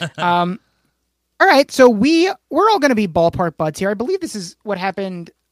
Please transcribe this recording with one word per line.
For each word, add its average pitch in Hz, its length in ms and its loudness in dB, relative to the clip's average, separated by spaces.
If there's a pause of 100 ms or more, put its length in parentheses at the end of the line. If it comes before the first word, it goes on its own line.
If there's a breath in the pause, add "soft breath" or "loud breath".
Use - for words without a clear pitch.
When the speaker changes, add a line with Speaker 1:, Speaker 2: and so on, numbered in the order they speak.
Speaker 1:
<laughs> - 100 -14
Speaker 2:
Um, 175 420 -2 (840)
all 359 60 4
right, 285 240 4
so 254 180 6
we, 311 400 2 (200)
we're 370 200 2
all 415 100 2
gonna 269 160 0
be 208 120 -2
ballpark 170 500 -2
buds 156 220 -4
here. 190 100 -2
I 214 40 -2
believe 254 260 -4
this 294 160 -10
is 185 280 -14
what 202 140 -6
happened, 185 540 -8 (200)